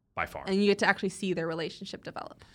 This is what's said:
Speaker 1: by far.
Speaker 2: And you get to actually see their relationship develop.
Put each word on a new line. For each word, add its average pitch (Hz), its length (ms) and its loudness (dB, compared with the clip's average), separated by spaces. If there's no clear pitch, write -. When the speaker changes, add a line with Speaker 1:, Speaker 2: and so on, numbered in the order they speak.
Speaker 1:
by - 100 0
far. - 220 -10
Speaker 2:
And 190 100 2
you 202 80 6
get 202 140 6
to - 80 4
actually 196 220 2
see 185 240 -2
their 165 140 -2
relationship 165 560 -6
develop. - 400 -12